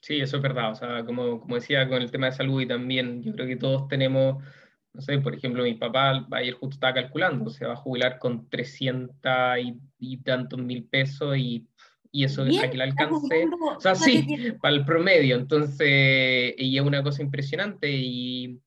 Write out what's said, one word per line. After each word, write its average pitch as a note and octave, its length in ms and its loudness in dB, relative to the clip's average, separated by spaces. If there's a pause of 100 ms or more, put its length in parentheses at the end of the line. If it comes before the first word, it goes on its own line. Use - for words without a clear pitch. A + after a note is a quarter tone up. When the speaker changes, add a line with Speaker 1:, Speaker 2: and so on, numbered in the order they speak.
Speaker 1:
Sí, D3 200 -2
eso C#3 160 -2
es C3 40 -2
verdad. B2 300 0
O A2 40 -8
sea, A#2+ 280 -6
como, A#2+ 380 -4
como A#2+ 140 -6
decía, C3 340 2
con B2+ 120 2
el A#2+ 80 -4
tema C3 180 0
de C3 40 2
salud C3+ 300 0
y B2 80 -2
también B2 520 -2
yo A2 120 -6
creo B2+ 120 -6
que B2+ 120 -4
todos C3+ 320 0
tenemos, C3+ 520 2 (520)
no - 80 -14
sé, C#3+ 160 -2
por - 180 -2
ejemplo, B2 280 -2
mi A#2+ 100 0
papá C3 580 2
ayer B2 220 -2
justo C#3 220 -8
estaba C3 180 0
calculando, C3 560 -2
se - 160 -10
va A#2+ 80 -4
a - 20 -6
jubilar B2+ 440 -2
con A#2+ 300 -4
trescientas B2+ 1080 -2
y, A#2+ 180 -6 (220)
y B2+ 200 -10
tantos B2+ 420 -2
mil B2 240 -6
pesos C#3 520 -2
y, A#2 300 -4 (440)
y C#3+ 120 0
eso C3+ 220 0
Speaker 2:
Bien, E4 180 2
Speaker 1:
a - 80 0
que - 60 -4
le C3 100 0
Speaker 2:
está C#3 160 0
Speaker 1:
alcance. D4+ 240 0
Speaker 2:
jubilando, E3+ 300 2 (200)
Speaker 1:
O - 40 -16
sea, F#3+ 120 4
Speaker 2:
fíjate B3 420 4
Speaker 1:
sí, A#3+ 80 -8
Speaker 2:
que A#3 100 -4
Speaker 1:
para D3 200 0
el C#3 120 2
promedio. E3 500 4
Entonces, C3+ 1200 2
y C3 200 0
es C#3 60 2
una C#3+ 200 2
cosa C#3+ 180 -2
impresionante C#3+ 720 -4
y B2+ 760 -4